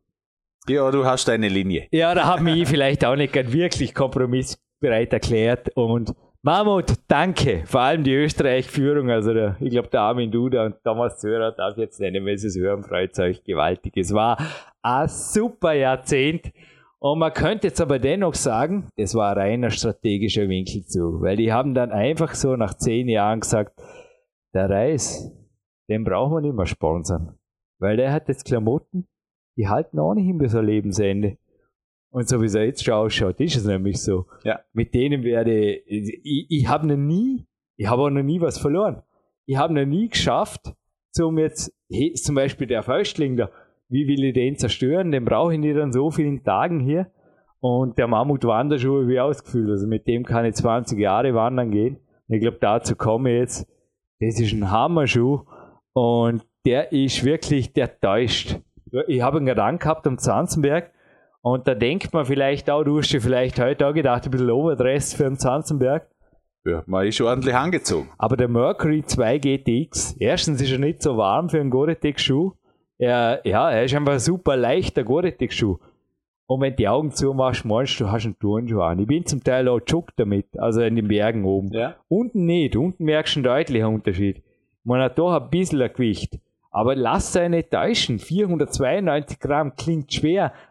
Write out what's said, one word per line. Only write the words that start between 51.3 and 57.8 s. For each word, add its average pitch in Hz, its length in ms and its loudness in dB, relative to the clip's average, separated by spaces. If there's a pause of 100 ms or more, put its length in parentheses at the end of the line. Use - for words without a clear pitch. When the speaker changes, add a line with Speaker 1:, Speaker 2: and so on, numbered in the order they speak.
Speaker 2:
wandern 117 380 0
gehen. 113 260 0 (300)
Und 110 80 0
ich 104 60 0
glaub, - 180 0
dazu 110 360 0
komme 120 360 0
ich 120 80 2
jetzt. - 280 -4 (520)
Das 107 200 0
ist 110 140 0
ein 101 160 -2
Hammerschuh. 135 680 2 (540)
Und 117 520 2 (180)
der 127 280 2
ist 135 340 0
wirklich, 143 480 0
der - 260 -2